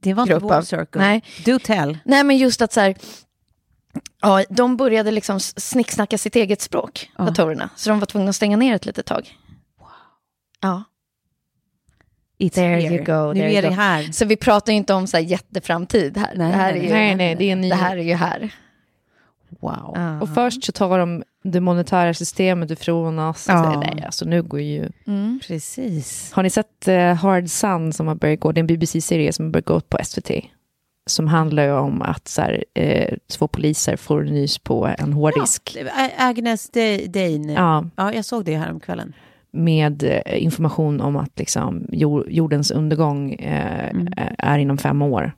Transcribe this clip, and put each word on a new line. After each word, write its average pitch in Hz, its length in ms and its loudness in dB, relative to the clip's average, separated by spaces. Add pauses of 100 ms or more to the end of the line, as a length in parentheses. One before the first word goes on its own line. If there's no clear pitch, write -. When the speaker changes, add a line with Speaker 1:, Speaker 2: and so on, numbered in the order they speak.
Speaker 1:
det 190 120 0
var 226 80 2
inte 247 100 2
Speaker 2:
grupp 180 100 2
Speaker 1:
vår 208 120 2
Speaker 2:
av 151 80 4
Speaker 1:
circle. 165 380 -4
Speaker 2:
Nej. 202 220 4 (220)
Speaker 1:
Do 247 140 4
tell. 165 460 0
Speaker 2:
Nej, 277 200 6
men 277 120 6
just 254 260 4
att 220 100 0
så 220 80 2
här... 196 140 4 (1300)
Ja, 196 280 6
de 247 260 2
började, 220 340 2
liksom, 214 260 -2
s-, - 340 -8
snicksnacka 226 480 0
sitt - 180 -2
eget 202 240 2
språk, - 580 -6
Speaker 1:
Ja. 185 60 0
Speaker 2:
datorerna. 165 520 0
Så - 140 -4
de 214 80 4
var 202 80 0
tvungna 196 240 -2
att 190 60 -2
stänga 208 200 2
ner 247 180 4
ett - 120 -2
litet - 200 -8
tag. - 280 -4 (460)
Speaker 1:
Wow. - 80 -20 (720)
Speaker 2:
Ja. 190 220 -2 (1600)
Speaker 1:
It's 180 160 0
Speaker 2:
There 175 260 2
Speaker 1:
here. 170 140 0
Speaker 2:
you 170 100 -2
go, 156 280 0
Speaker 1:
Nu - 80 0
Speaker 2:
there - 80 0
Speaker 1:
är - 40 2
Speaker 2:
you 202 100 2
Speaker 1:
det - 60 2
Speaker 2:
go. 185 60 0
Speaker 1:
här. 185 280 2 (100)
Speaker 2:
Så 226 120 0
vi 214 120 2
pratar 214 360 2
ju 214 60 4
inte 196 160 2
om 190 120 0
så 185 100 -2
här 165 80 2
jätteframtid 175 920 -2
här. 202 200 -4
Speaker 1:
Nej, 170 140 0
Speaker 2:
Det 190 60 2
här 190 160 2
Speaker 1:
nej, 180 80 -2
Speaker 2:
är 175 40 -2
ju, 196 80 -2
Speaker 3:
nej, 214 220 4
nej, 180 200 0
det 175 100 0
är 196 80 2
en 185 80 0
ny 185 80 0
Speaker 2:
det 175 60 2
här 185 220 0
är 175 60 -4
ju 170 120 0
här. 175 360 -2 (1120)
Speaker 1:
Wow. - 340 -10
Speaker 2:
Ja. 160 260 -4
Speaker 3:
Och 214 140 -4
först 247 300 0
så - 80 -4
tar 185 260 2
de 170 240 -2 (220)
det 180 160 0
monetära 175 540 2
systemet 175 560 0
ifrån 165 480 -2
oss. 156 300 -4
Och 190 60 6
Speaker 1:
Ja. 165 180 4
Speaker 3:
så, 147 80 0
nej, - 260 -6
alltså, - 180 -8
nu 170 180 0
går 151 180 -6
ju 147 280 -6 (180)
Speaker 2:
Mm. 214 400 -4
Speaker 1:
Precis. 170 840 -8
Speaker 3:
Har 190 100 2
ni 185 80 2
sett, - 380 -2
eh, 180 260 6
Hard 180 360 2
Sun 165 420 -2
som 160 160 -4
har 156 60 0
börjat 151 260 0
gå? 156 120 2
Det 160 60 2
är 165 40 4
en 165 40 2
B 165 100 2
B 165 100 0
C-serie 160 460 0
som 160 120 -4
har 160 80 -4
börjat 160 140 0
gå 165 140 2
på - 180 -4
S - 200 -6
V - 40 -6
T. - 220 -4 (640)
Som - 220 0
handlar 156 360 2
ju 143 80 2
om 139 300 0
att - 260 -6
så - 140 -2
här, - 220 -2 (100)
eh, - 400 0 (180)
två - 160 -2
poliser 156 480 -2
får 151 260 -2
nys 143 360 -2
på - 400 -2
en 147 140 -2
hårddisk. 147 680 0
Speaker 1:
Ja, 123 100 -8 (140)
Ä-, 262 140 -4
Agnes 233 520 -2
De-, 220 380 0
Dein. 165 420 -2
Speaker 3:
Ja. 160 340 2 (120)
Speaker 1:
Ja, 196 180 -2
jag 220 100 -4
såg 226 200 -6
det 156 120 -2
här 160 160 -4
om 160 80 -10
kvällen. 170 320 -10 (400)
Speaker 3:
Med, 156 500 2 (240)
eh, - 160 -2
information 151 580 0
om 143 160 -2
att, 139 220 -6
liksom, - 540 -4
jor-, 147 380 0
jordens 151 400 0
undergång, 151 640 0
eh, - 580 -4
Speaker 1:
Mm. 175 180 -2 (300)
Speaker 3:
är 143 200 0
inom 139 200 0
fem 143 240 0
år. 127 360 0